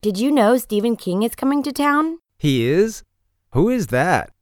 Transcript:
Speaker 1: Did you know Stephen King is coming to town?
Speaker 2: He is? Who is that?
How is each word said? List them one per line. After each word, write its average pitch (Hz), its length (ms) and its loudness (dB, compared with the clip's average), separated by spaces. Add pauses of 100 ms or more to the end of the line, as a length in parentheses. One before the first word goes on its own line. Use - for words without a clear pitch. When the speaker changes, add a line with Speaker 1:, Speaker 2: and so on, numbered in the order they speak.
Speaker 1:
Did 202 180 -2
you 254 100 0
know 254 280 4
Stephen 220 380 -2
King 190 280 -4
is 233 120 -4
coming 277 280 -2
to 285 80 -6
town? 294 480 -2 (180)
Speaker 2:
He 131 300 0
is? 196 360 0 (500)
Who 165 160 2
is 240 180 -2
that? 123 420 0 (120)